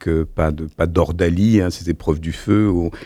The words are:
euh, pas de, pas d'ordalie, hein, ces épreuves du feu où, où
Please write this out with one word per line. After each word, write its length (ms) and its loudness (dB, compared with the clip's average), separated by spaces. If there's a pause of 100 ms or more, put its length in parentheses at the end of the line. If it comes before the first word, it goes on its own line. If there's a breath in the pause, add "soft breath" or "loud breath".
euh, 180 2
pas 260 -2
de, 140 -6
pas 220 -2
d'ordalie, 760 2
hein, 80 0
ces 200 -8
épreuves 300 0
du 140 -6
feu 340 0
où, 200 0
où 40 -4 (140 loud breath)